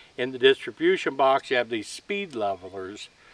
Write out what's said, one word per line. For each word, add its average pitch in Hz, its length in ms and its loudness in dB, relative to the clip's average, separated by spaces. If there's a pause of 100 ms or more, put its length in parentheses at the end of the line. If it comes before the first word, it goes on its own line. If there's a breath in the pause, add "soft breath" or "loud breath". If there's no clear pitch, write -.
(160 loud breath)
In 127 160 -4
the 131 60 -10
distribution 139 800 2
box, 135 340 2
you 135 60 2
have 120 120 0
these 113 200 -4
speed 202 460 -8
levelers, 98 720 -6 (260 soft breath)